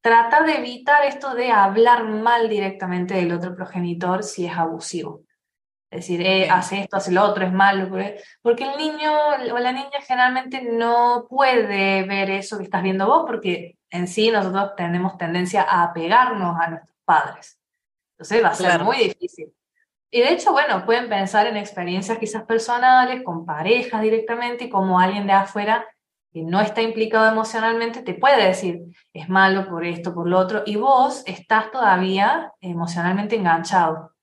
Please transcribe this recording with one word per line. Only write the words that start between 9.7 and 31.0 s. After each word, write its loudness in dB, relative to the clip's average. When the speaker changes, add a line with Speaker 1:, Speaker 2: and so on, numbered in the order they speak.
Speaker 1:
niña -8
generalmente 0
no 2
puede 2
ver -2
eso -6
que -8
estás -4
viendo 0
vos, 4
porque -6
en -6
sí 2
nosotros 0
tenemos -4
tendencia -2
a 2
apegarnos 0
a -2
nuestros -14
padres. -2
Entonces 0
va 4
a 0
ser -2
Speaker 2:
Claro. 2
Speaker 1:
muy 0
difícil. -8
Y 0
de 2
hecho, 0
bueno, 0
pueden 0
pensar 0
en -4
experiencias -6
quizás -8
personales, 2
con -8
parejas -4
directamente, -2
y -12
como 0
alguien 0
de 2
afuera 0
que -10
no 0
está -2
implicado 2
emocionalmente -4
te -8
puede 4
decir, -2
"Es -14
malo 4
por -8
esto, -6
por -6
lo 4
otro", 0
y -4
vos 2